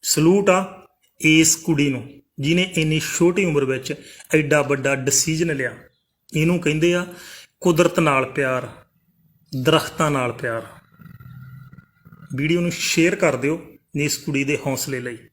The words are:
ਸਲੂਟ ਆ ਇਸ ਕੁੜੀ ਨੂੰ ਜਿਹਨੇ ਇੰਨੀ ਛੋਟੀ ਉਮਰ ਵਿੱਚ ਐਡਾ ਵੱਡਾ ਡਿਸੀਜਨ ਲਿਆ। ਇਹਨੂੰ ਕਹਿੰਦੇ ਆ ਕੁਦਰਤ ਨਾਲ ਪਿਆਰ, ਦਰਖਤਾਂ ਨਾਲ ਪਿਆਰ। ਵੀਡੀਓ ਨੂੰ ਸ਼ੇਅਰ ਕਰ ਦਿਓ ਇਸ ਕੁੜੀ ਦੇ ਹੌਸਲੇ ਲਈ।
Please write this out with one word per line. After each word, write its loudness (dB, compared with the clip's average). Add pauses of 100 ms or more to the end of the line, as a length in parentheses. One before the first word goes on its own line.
ਸਲੂਟ 4
ਆ 0 (340)
ਇਸ 6
ਕੁੜੀ 0
ਨੂੰ -6 (360)
ਜਿਹਨੇ 2 (140)
ਇੰਨੀ 0
ਛੋਟੀ 0
ਉਮਰ 0
ਵਿੱਚ -4 (420)
ਐਡਾ 4
ਵੱਡਾ 0
ਡਿਸੀਜਨ -2
ਲਿਆ। -4 (560)
ਇਹਨੂੰ 2
ਕਹਿੰਦੇ 2
ਆ -2 (560)
ਕੁਦਰਤ 2
ਨਾਲ 2
ਪਿਆਰ, -4 (840)
ਦਰਖਤਾਂ 0
ਨਾਲ -2
ਪਿਆਰ। -8 (1700)
ਵੀਡੀਓ 0
ਨੂੰ -2
ਸ਼ੇਅਰ 0
ਕਰ 0
ਦਿਓ -2 (360)
ਇਸ -2
ਕੁੜੀ -4
ਦੇ -2
ਹੌਸਲੇ -6
ਲਈ। -12 (160)